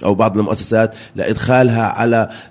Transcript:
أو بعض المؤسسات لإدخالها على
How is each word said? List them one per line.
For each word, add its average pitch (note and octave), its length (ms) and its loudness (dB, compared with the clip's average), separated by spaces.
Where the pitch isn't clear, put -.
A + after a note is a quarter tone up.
أو G2 120 2
بعض G#2+ 220 0
المؤسسات A2 580 -2
لإدخالها A#2 680 2
على A2+ 460 0